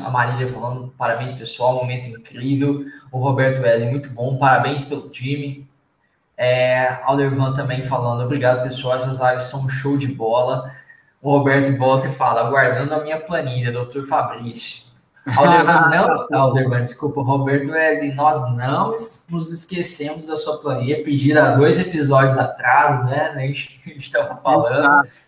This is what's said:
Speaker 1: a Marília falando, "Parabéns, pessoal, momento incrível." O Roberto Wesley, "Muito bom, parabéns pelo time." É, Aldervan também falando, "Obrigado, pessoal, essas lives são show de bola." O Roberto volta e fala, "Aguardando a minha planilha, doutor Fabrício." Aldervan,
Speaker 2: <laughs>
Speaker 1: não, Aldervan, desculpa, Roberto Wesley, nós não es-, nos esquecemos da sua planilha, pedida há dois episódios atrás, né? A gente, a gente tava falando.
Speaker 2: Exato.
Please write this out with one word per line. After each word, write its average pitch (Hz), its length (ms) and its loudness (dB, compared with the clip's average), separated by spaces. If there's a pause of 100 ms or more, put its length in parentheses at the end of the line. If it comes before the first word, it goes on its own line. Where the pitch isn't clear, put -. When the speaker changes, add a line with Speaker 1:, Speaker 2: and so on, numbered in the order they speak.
Speaker 1:
a 127 60 -6
Marília 123 380 -2
falando, 123 500 -10
"Parabéns, 123 360 -4
pessoal, 123 420 -2
momento 123 320 -4
incrível." 139 800 -2 (260)
O 123 80 -6
Roberto 131 420 0
Wesley, 117 280 2
"Muito 139 200 -4
bom, 127 280 -4
parabéns 139 480 2
pelo - 240 -8
time." 143 580 -8 (720)
É, 127 640 2
Aldervan 135 500 0
também 131 300 -4
falando, 120 400 -2
"Obrigado, 127 400 0
pessoal, 127 320 -4
essas 131 240 -4
lives 127 240 0
são 135 240 -6
show 139 300 -2
de 139 100 -2
bola." 123 640 -2 (500)
O 139 100 0
Roberto 139 460 4
volta 131 300 2
e - 40 -6
fala, 117 360 0
"Aguardando 131 460 2
a 151 100 -2
minha 156 160 -6
planilha, 127 520 -4
doutor 123 360 -8
Fabrício." 120 760 -6 (520)
Aldervan, 160 560 6
Speaker 2:
<laughs> 190 400 0
Speaker 1:
não, 135 80 2
Aldervan, 127 420 2
desculpa, 143 400 -4
Roberto 139 480 0
Wesley, 151 440 0
nós 147 280 2 (140)
não 147 380 -2
es-, - 360 -10
nos 165 220 -6
esquecemos 165 760 -8
da 156 100 -6
sua 151 220 -6
planilha, 139 440 -4
pedida 147 400 4
há 123 120 4
dois 147 220 6
episódios 139 600 4
atrás, 123 680 2
né? 151 300 -2
A 143 40 -8
gente, 139 460 -8
a 165 40 -14
gente 139 220 -16
tava - 260 -2
falando. 143 480 2
Speaker 2:
Exato. 143 420 4